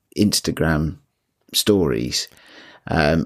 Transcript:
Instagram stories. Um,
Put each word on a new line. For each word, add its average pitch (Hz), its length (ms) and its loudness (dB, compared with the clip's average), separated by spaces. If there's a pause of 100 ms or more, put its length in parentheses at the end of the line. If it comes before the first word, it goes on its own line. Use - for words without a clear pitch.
(180)
Instagram 80 800 0 (560)
stories. 67 720 0 (600)
Um, 80 380 2